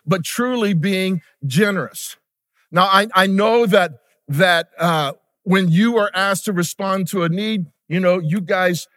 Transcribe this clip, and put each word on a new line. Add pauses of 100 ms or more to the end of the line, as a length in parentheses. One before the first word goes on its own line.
but
truly
being (240)
generous. (540)
Now,
I,
I
know
that, (280)
that, (100)
uh, (320)
when
you
are
asked
to
respond
to
a
need, (220)
you
know,
you
guys (100)